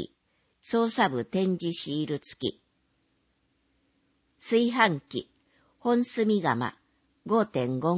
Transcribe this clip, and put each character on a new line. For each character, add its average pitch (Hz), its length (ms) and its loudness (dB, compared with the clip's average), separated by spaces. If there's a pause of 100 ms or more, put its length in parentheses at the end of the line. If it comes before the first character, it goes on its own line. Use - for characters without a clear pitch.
ー、 - 20 -18 (500)
操 233 300 0
作 190 260 2
部 117 80 0
展 190 340 0
示 170 140 -4
シ 147 200 -6 (120)
ー - 20 -6
ル 143 140 -4
付 - 300 -6
き。 - 120 -10 (1800)
炊 233 280 2
飯 220 300 2
器、 - 320 -10 (480)
本 240 240 2
炭 214 380 0
窯、 123 340 -2 (500)
五 214 200 2
点 127 340 -2
五 165 180 0